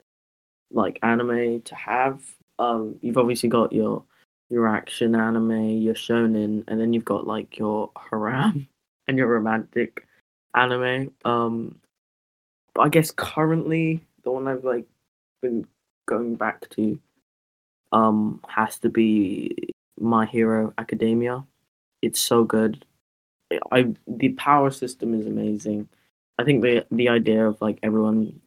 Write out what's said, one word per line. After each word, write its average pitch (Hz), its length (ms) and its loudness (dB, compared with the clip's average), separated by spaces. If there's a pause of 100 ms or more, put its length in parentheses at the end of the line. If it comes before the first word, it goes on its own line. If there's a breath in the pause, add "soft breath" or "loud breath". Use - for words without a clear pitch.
(720)
like, - 320 -2
anime 117 600 0
to - 120 -18
have. 131 480 -2 (360)
Um, 113 420 -2
you've 120 180 -2
obviously 120 300 2
got 113 240 2
your, 110 320 -2 (460)
your 117 180 2
action 113 460 0
anime, 113 640 0
your 110 160 0
shonen, 110 720 0
and 110 120 -2
then 113 120 0
you've 113 120 -2
got, - 220 -4
like, 107 320 -8
your 107 320 -4 (200)
harem 135 580 -2 (200)
<laughs> - 200 -10
and 135 100 0
your 131 80 2
romantic 113 800 -2 (480)
anime. 127 580 0 (120)
Um, 117 520 0 (1000)
but - 80 4
I 143 60 6
guess 160 220 4
currently 160 880 0 (240)
the 123 80 -2
one 131 160 -4
I've, 127 160 -4
like, 120 220 -2 (560)
been 117 240 -2 (400)
going 117 280 -2
back 107 360 -6
to, 110 280 -2 (920)
um, 107 560 2
has - 300 -4
to 117 120 -2
be 107 840 0 (260)
My 113 280 2
Hero 110 500 0
Academia. 117 680 -2 (580)
It's 113 180 -2
so 117 240 4
good. 110 400 0 (880)
I, 123 220 4 (120)
the - 240 0
power 139 400 2
system 117 480 -6
is 107 80 -4
amazing. 107 640 -4 (500)
I - 60 -2
think 139 180 4
the, 120 280 4
the 120 180 2
idea 113 380 4
of, 107 160 -2
like, 107 200 -2
everyone, 110 640 0